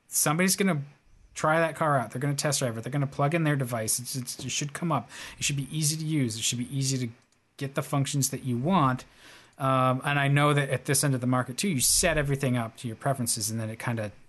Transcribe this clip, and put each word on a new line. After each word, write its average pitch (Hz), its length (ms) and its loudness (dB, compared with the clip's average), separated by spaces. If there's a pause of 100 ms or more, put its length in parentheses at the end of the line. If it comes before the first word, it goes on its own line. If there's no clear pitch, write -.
somebody's 180 480 2
gonna 185 240 2 (540)
try 160 260 4
that 160 160 0
car 147 220 4
out. 113 120 -2
They're 123 120 -6
gonna 143 120 0
test 143 260 0
drive 117 180 -2
it. 110 40 -8
They're 123 100 -8
gonna 143 140 0
plug 143 280 0
in 165 100 0
their 147 120 2
device. 120 420 -2
It's, 123 180 -8
it's, 123 280 -8
it 123 60 -6
should 147 220 -4
come 170 180 -4
up. 131 200 -2 (280)
It - 60 -6
should 143 120 -2
be 135 140 -4
easy 156 260 0
to 160 80 -6
use. 139 320 0
It 117 60 -8
should 120 160 -2
be 123 180 -6
easy 131 300 0
to 113 60 -8 (460)
get 139 160 -6
the 151 80 -2
functions 139 480 0
that 127 140 -8
you 123 120 -2
want. 135 480 2 (540)
Um, 131 480 2
and 143 120 2
I 143 100 4
know 147 260 6
that 139 160 2
at 139 160 -2
this 151 180 2
end 139 100 2
of 123 60 -2
the 120 60 -2
market, 127 320 0
too, 208 100 0
you 143 120 0
set 160 360 2
everything 139 400 2
up 113 220 -4
to - 100 -8
your 113 80 -8
preferences, 117 540 -2
and 113 100 -4
then 110 100 -4
it 110 80 -10
kinda, 113 320 -4 (180)